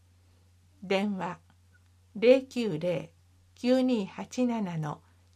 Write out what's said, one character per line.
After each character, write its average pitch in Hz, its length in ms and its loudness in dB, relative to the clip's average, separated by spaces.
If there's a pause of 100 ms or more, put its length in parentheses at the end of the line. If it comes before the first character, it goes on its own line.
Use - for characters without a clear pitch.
(840)
電 196 320 0
話、 180 240 -8 (720)
零 254 320 6
九 208 320 -4
零 165 320 -4 (460)
九 254 240 2
二 247 260 0
八 208 400 -4
七 208 320 -4
の 151 240 -6 (340)